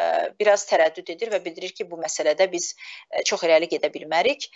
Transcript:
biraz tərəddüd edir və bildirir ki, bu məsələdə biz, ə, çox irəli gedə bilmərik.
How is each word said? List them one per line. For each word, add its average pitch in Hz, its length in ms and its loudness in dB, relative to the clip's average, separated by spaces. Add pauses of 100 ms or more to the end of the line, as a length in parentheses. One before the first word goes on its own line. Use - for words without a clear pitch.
(340)
biraz 202 320 2
tərəddüd 165 460 0
edir 214 220 -6
və 185 80 0
bildirir 180 340 -10
ki, 190 140 -8
bu 170 100 -12
məsələdə 156 480 2
biz, 180 220 -4
ə, - 580 -8
çox 196 160 -2
irəli 165 240 6
gedə - 240 -2
bilmərik. 160 640 -2